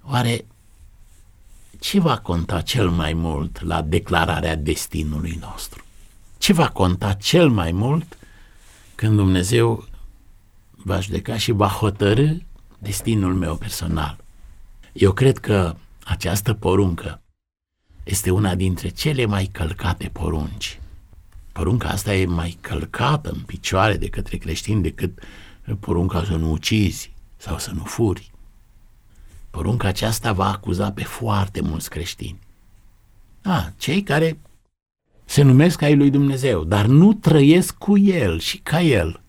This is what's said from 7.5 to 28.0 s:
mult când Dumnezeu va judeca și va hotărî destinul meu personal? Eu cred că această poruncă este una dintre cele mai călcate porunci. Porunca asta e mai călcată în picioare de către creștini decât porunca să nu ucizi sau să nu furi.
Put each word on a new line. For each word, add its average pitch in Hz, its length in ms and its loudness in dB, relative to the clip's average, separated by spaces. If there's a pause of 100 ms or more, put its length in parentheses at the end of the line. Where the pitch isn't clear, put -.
mult 131 460 -2 (760)
când 107 200 2
Dumnezeu 104 720 2 (840)
va 92 280 -4
judeca 104 380 -6
și 107 140 -2
va 101 160 2
hotărî 110 760 0 (340)
destinul 101 540 -2
meu 82 220 -2
personal? 80 600 -6 (760)
Eu 95 180 4
cred 127 260 2
că 92 380 0 (300)
această 98 480 -2
poruncă 90 680 -2 (840)
este - 280 -2
una 95 240 2
dintre 90 340 -2
cele 131 360 -2
mai 101 200 0
călcate - 680 -4
porunci. 82 680 -6 (720)
Porunca 107 380 -2
asta 95 260 -2
e 95 100 2
mai 85 360 -4
călcată - 680 -4
în - 100 -8
picioare - 580 -2
de - 100 -6
către - 300 -8
creștini 95 440 -4
decât 87 380 -4 (600)
porunca 87 440 -2
să 95 120 -2
nu 80 160 0
ucizi 95 600 -2 (260)
sau 92 200 -8
să - 140 -10
nu 80 120 -8
furi. 95 480 -4 (1160)